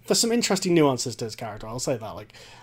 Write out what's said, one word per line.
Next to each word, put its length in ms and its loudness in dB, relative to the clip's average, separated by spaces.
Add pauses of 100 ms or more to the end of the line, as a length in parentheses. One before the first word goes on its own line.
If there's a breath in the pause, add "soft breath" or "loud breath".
there's 140 2
some 120 2
interesting 420 2
nuances 420 4
to 80 -8
his 100 -8
character, 320 -10
I'll 140 -8
say 160 -2
that. 140 -8
Like, 220 -14 (300 loud breath)